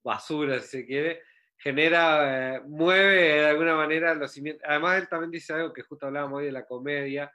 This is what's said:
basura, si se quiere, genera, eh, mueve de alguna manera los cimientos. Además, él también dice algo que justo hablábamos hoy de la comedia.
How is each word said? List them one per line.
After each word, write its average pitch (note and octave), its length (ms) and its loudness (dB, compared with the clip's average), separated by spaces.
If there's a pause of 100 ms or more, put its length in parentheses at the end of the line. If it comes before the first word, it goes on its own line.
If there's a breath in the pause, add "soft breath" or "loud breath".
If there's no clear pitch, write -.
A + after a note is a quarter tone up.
basura, C#3 560 -4
si - 80 -12
se B2 180 -12
quiere, D3+ 360 -4 (360 soft breath)
genera, C#3+ 1000 2
eh, C3 100 -12
mueve E3+ 760 4
de D3+ 60 4
alguna D#3+ 280 2
manera D#3+ 400 2
los C#3+ 180 -6
cimientos. D3 360 -12
Además, E3 340 2
él F3+ 60 -12
también E3+ 220 -6
dice E3 220 -10
algo D#3+ 200 -4
que B2 100 -16
justo C#3+ 240 -14
hablábamos C#3 320 -6
hoy D3 80 -6
de C#3 60 -6
la B2+ 140 -10
comedia. C#3 680 -6